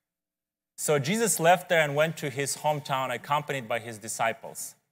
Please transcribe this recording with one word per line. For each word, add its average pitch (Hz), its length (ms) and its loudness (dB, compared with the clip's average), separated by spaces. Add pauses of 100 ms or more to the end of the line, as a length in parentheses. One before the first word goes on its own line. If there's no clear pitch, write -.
(760)
So 151 220 2
Jesus 202 400 0
left 175 300 6
there 165 120 6
and 143 140 0
went 160 220 2
to 151 120 -6
his 135 280 -4
hometown, 139 560 -2
accompanied 143 540 -2
by 117 120 -2
his 110 180 -8
disciples. 110 760 -4 (160)